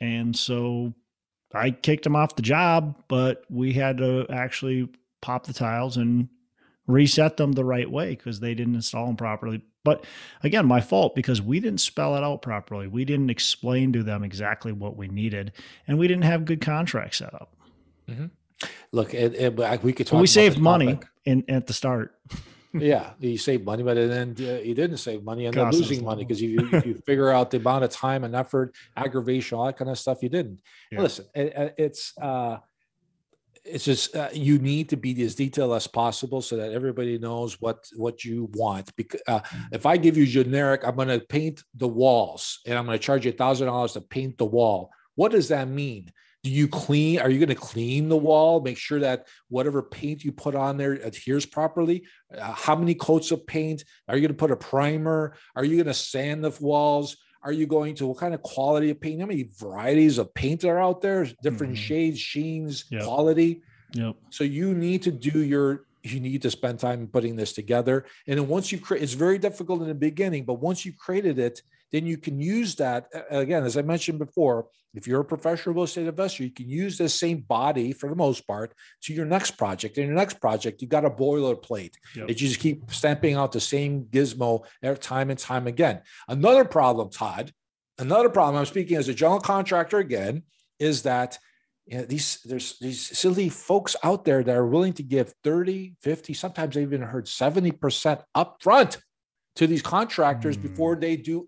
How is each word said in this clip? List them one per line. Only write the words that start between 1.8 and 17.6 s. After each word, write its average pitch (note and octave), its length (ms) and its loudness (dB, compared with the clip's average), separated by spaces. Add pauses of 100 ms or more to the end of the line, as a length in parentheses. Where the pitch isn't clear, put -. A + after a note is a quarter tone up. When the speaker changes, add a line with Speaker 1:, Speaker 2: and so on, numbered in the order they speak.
Speaker 1:
them D3 120 2
off D3+ 200 2
the B2 60 -2
job, D#3 640 2
but C3 420 0
we B2+ 220 -2
had C3+ 260 0
to B2+ 320 0
actually B2+ 580 -4 (340)
pop B2 240 -6
the C#3 60 -12
tiles A#2+ 440 -2
and A#2+ 320 2 (580)
reset D3 500 6
them C#3+ 160 2
the C3 120 0
right B2 260 0
way D3+ 240 -4
'cause A#2 260 -10
they A#2 140 -4
didn't A#2+ 220 0
install A#2 300 -4
them A#2+ 100 -2
properly. A2 440 -6 (240)
But D3+ 200 2 (380)
again, F3 240 4
my B2 140 6
fault F3+ 360 2
because B2 260 0
we B2+ 180 0
didn't G#3 200 -2
spell D3 360 0
it C#3 60 -2
out D3 200 -4
properly. G#2 440 -8
We A2+ 180 -4
didn't C#3 260 0
explain B2+ 640 0
to A#2 100 0
them G#2 180 -4
exactly G2+ 500 -4
what G#2 240 -8
we G2 120 -10
needed, G2+ 420 -4 (360)
and C#3+ 120 0
we F3 100 4
didn't F3+ 160 2
have E3 200 4
good D#3 160 -2
contracts D3+ 580 -2
set - 160 -10
up. - 220 -20 (520)